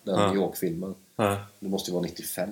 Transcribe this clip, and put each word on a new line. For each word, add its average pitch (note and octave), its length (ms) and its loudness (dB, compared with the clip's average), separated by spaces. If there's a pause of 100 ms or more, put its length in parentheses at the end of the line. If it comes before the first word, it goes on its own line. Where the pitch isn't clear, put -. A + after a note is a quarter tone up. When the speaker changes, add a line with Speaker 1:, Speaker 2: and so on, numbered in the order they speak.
Speaker 1:
den G2 160 0
Speaker 2:
Ja. G2+ 80 6
Speaker 1:
New F#2+ 80 4
York-filmen. F#2 600 0 (200)
Speaker 2:
Ja. G2+ 220 2 (220)
Speaker 1:
Det G2 100 -6
måste F#2+ 220 -2
ju - 20 0
vara F2 120 2
nittiofem E2+ 460 -4